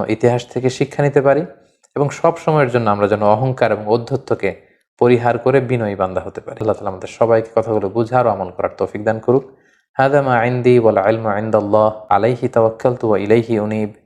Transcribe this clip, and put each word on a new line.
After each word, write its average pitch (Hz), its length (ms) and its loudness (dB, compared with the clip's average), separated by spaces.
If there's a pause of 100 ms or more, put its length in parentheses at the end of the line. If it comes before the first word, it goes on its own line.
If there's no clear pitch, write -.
ইতিহাস 120 380 0
থেকে 123 240 -4
শিক্ষা 143 320 -4
নিতে 143 180 2
পারি, 139 260 2 (500)
এবং 139 140 -2
সব 165 260 0
সময়ের 147 340 0
জন্য 120 200 0
আমরা 101 180 0
যেন 104 140 0
অহংকার 113 500 2
এবং 104 140 -4
ঔদ্ধত্যকে 113 840 -4 (260)
পরিহার 120 400 2
করে 131 220 2
বিনয়ী 117 340 -2
বান্দা 92 260 -4
হতে - 200 -12
পারি। - 200 -14
আল্লাহ 107 140 0
তাআলা 101 160 -8
আমাদের 95 180 -12
সবাইকে 113 460 0
কথাগুলো 110 340 0
বুঝার 117 380 0
ও 113 40 2
আমল 92 200 -6
করার 92 280 -6
তৌফিক 104 260 -6
দান 110 140 -2
করুক। 127 400 -2 (400)
হাদা 135 240 2
মা 123 220 2
ইনদি 123 340 2
ওয়াল 104 320 4
ইলমু 113 280 -2
ইনদাল্লাহ, 107 720 0
আলাইহি 120 400 0
তাওয়াক্কালতু 117 600 0
ওয়া 101 100 2
ইলাইহি 110 400 2
উনীব। 107 300 -4 (180)